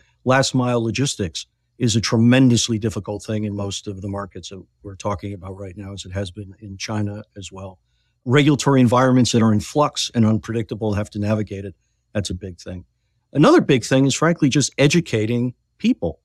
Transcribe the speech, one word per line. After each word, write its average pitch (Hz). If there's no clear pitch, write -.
last 131
mile 123
logistics 113
is 117
a 113
tremendously 120
difficult 104
thing 107
in 101
most 98
of 95
the 101
markets 98
that 92
we're 98
talking 101
about 98
right 95
now, 101
as 98
it 95
has 98
been 95
in 98
China 104
as 95
well. 95
Regulatory 139
environments 127
that 117
are 110
in 104
flux -
and 117
unpredictable 110
have 104
to 107
navigate 101
it. 92
That's 101
a 92
big 90
thing. 90
Another 254
big 135
thing 135
is, 131
frankly, 160
just 135
educating 123
people, -